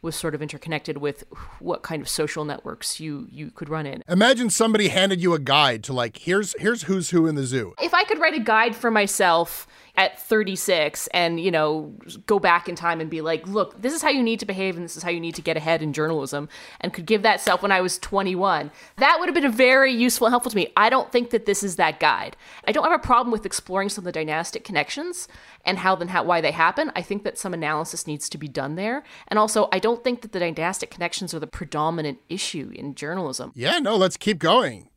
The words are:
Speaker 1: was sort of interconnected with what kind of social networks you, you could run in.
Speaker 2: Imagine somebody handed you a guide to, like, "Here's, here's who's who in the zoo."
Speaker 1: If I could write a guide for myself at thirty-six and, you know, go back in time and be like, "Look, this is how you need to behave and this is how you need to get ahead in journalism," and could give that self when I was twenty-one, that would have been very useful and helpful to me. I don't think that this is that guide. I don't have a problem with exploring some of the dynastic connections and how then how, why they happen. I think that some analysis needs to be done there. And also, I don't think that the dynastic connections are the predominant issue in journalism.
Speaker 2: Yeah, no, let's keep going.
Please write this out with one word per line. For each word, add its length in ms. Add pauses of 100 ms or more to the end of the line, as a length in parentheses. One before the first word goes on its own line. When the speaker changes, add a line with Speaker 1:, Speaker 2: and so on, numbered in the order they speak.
Speaker 1:
was 140
sort 180
of 80
interconnected 580
with 260 (340)
what 240
kind 180
of 80
social 360
networks 560
you, 320
you 180
could 180
run 160
in. 240
Speaker 2:
Imagine 400
somebody 420
handed 300
you 140
a 60
guide 420
to, 100
like, 260
"Here's, 420
here's 240
who's 260
who 160
in 80
the 80
zoo." 400
Speaker 1:
If 100
I 120
could 160
write 140
a 40
guide 380
for 160
myself 760 (300)
at 240
thirty-six 880
and, 320
you 100
know, 420 (340)
go 120
back 300
in 80
time 240
and 100
be 100
like, 280
"Look, 340
this 100
is 80
how 100
you 120
need 160
to 80
behave 300
and 80
this 120
is 60
how 80
you 80
need 160
to 80
get 140
ahead 260
in 100
journalism," 560 (320)
and 140
could 120
give 160
that 180
self 200
when 120
I 80
was 180
twenty-one, 720 (280)
that 200
would 100
have 60
been 160
very 420
useful 360
and 40
helpful 200
to 40
me. 200
I 140
don't 200
think 200
that 160
this 180
is 100
that 240
guide. 380 (280)
I 60
don't 140
have 80
a 100
problem 300
with 160
exploring 400
some 140
of 20
the 80
dynastic 500
connections 640 (380)
and 140
how 180
then 120
how, 140
why 180
they 120
happen. 420
I 80
think 220
that 120
some 180
analysis 520
needs 220
to 100
be 80
done 300
there. 260 (240)
And 120
also, 340
I 60
don't 260
think 160
that 120
the 60
dynastic 520
connections 420
are 60
the 80
predominant 720 (100)
issue 460
in 200
journalism. 600
Speaker 2:
Yeah, 240
no, 180
let's 220
keep 200
going. 580